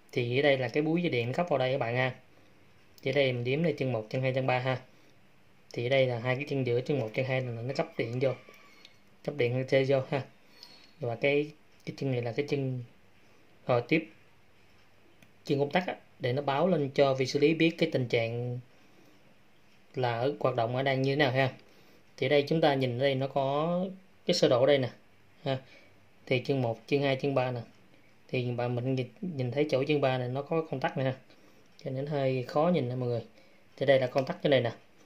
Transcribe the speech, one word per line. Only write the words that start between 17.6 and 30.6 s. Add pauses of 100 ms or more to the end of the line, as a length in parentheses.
cái
tình
trạng (1400)
là
ở,
hoạt
động
ở
đang
như
thế
nào
ha. (640)
Thì
đây
chúng
ta
nhìn
ở
đây
nó
có (460)
cái
sơ
đồ
ở
đây
nè (540)
ha. (680)
Thì
chân
một,
chân
hai,
chân
ba
nè. (680)
Thì
bạn
mình
nhìn, (120)
nhìn
thấy
chỗ
chân
ba
này
nó
có